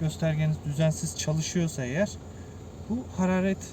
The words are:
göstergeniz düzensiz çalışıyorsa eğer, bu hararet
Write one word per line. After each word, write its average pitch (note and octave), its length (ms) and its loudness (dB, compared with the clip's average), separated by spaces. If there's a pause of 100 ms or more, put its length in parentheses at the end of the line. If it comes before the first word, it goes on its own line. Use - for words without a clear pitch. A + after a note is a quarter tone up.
göstergeniz D#3 640 2
düzensiz D#3 540 2
çalışıyorsa D#3+ 640 0
eğer, D#3+ 260 0 (800)
bu B3 140 -2 (120)
hararet F#3 420 2 (140)